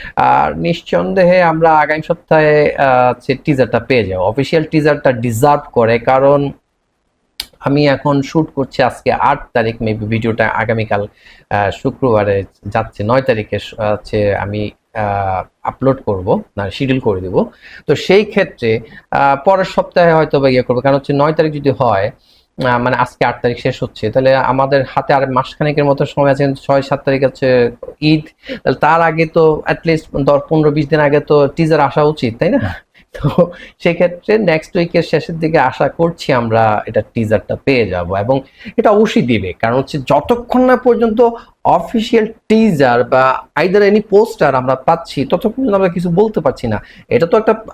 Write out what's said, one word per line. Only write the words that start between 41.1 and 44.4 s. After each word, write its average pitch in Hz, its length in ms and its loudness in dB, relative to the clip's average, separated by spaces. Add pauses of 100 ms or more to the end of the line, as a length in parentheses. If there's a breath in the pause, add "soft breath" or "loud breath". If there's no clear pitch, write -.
অফিসিয়াল 220 640 0 (220)
টিজার 139 560 4
বা 131 400 2 (120)
either 180 240 2 (100)
any 208 100 4 (120)
poster 196 420 2